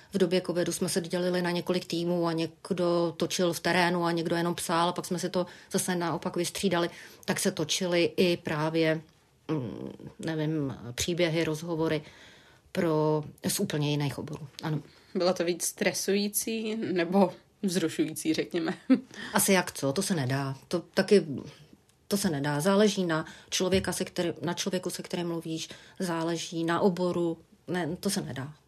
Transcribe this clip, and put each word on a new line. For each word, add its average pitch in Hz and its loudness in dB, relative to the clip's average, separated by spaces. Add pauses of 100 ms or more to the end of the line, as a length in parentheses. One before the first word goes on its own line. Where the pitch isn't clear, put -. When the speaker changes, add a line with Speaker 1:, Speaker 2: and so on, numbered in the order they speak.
(140)
Speaker 1:
v 196 0
době 180 4
covidu 170 0
jsme 175 -2
se 185 0
dělili 180 0
na 175 0
několik 175 -2
týmů 170 0
a 165 0
někdo 170 0
točil 170 0
v - -6
terénu 175 2
a 170 2
někdo 170 0
jenom 170 0
psal 170 2
a - -4
pak 175 -6
jsme 175 -4
si 180 -2
to 180 0 (260)
zase 190 0
naopak 170 -2
vystřídali, 175 0 (360)
tak 175 -2
se 190 2
točily 175 0
i 175 4
právě, 160 0 (500)
mm, 120 -4 (280)
nevím, 156 -2 (180)
příběhy, 165 0
rozhovory 156 -2 (680)
pro, 156 2 (240)
z - -2
úplně 151 0
jiných 143 -2
oborů, 151 -10 (160)
ano. 151 -2 (340)
Speaker 2:
Bylo 180 2
to 180 0
víc 170 -2
stresující 208 -2
nebo 180 2 (300)
vzrušující, 160 0
řekněme? 165 -2 (160)
<laughs> - 2
Speaker 1:
Asi 202 4
jak 180 4
co, 139 -2
to 196 0
se 190 0
nedá. 135 0 (120)
To 175 -2
taky, 196 4 (840)
to 202 0
se 196 2
nedá. 143 0
Záleží 196 4
na 160 0 (240)
člověka, 185 2
se - -2
který, 170 -4
na 170 -2
člověku, 185 -4
se - -10
kterým 175 -4
mluvíš, 160 -6 (300)
záleží 165 -2
na 170 0
oboru. 175 2 (300)
Ne, 175 -2
to 202 -2
se 196 -2
nedá. 143 -10 (140)